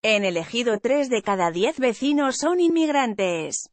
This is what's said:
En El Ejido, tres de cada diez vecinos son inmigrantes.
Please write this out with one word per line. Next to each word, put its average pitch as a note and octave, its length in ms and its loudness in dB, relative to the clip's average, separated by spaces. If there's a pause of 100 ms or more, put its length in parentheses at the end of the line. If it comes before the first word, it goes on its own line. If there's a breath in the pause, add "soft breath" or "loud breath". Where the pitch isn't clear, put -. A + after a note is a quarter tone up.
En G#3+ 220 2
El F3 120 0
Ejido, A3+ 420 -2
tres C4+ 320 0
de A3+ 120 0
cada F#3 280 0
diez G3+ 280 -2
vecinos C4+ 600 0
son F4 220 0
inmigrantes. B3+ 1120 0